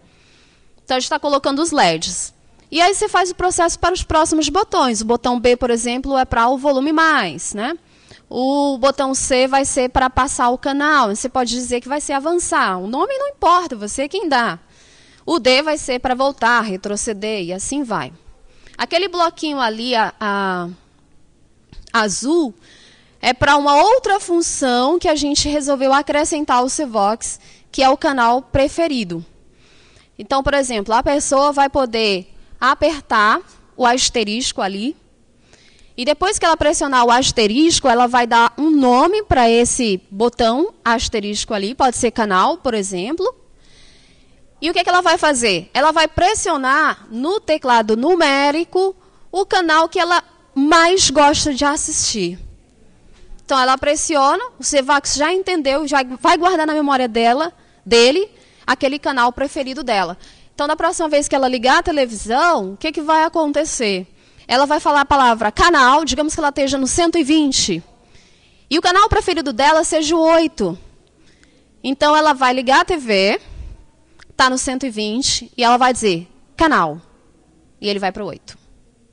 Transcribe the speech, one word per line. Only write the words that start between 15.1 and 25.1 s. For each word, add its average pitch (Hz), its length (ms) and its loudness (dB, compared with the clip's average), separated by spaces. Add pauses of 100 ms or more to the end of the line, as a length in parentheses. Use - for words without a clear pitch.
O 320 140 -2
D 254 240 2
vai 311 140 -2
ser 254 240 -6
pra 254 120 -2
voltar, 247 460 0
retroceder 208 840 -6
e 170 80 -8
assim 269 300 -6
vai. 165 280 -6 (640)
Aquele 349 300 -2
bloquinho 330 520 -4
ali, 233 340 -4
a, 220 260 0
a, 190 500 -4 (1200)
azul, 233 640 -2 (680)
é 247 120 0
pra 294 240 4
uma 285 180 2
outra 415 460 4
função 285 760 0
que 349 120 0
a 311 60 2